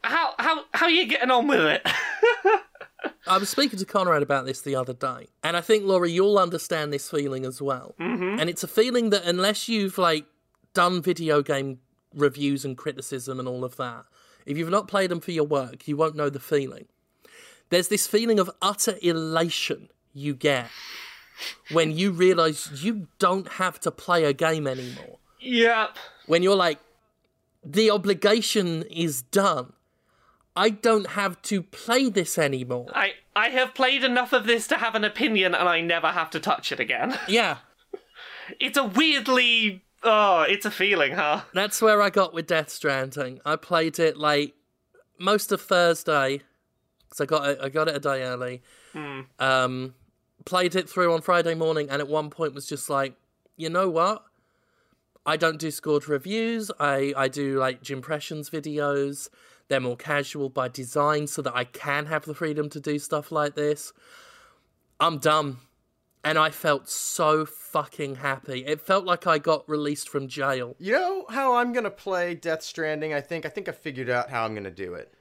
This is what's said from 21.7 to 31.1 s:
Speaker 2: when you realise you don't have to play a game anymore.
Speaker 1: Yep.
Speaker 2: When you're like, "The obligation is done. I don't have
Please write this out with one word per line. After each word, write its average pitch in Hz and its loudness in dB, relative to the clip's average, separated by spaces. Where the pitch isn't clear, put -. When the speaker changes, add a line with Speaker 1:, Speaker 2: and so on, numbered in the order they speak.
Speaker 2:
when 160 4
you 180 0
realise 160 2
you 208 -2
don't 185 2
have 185 -4
to 165 -2
play 175 2
a 143 4
game 160 0
anymore. 127 -8
Speaker 1:
Yep. 233 2
Speaker 2:
When 170 4
you're 196 6
like, 170 2
"The 208 4
obligation 196 2
is 160 -4
done. 170 0
I 202 2
don't 214 2
have 196 -4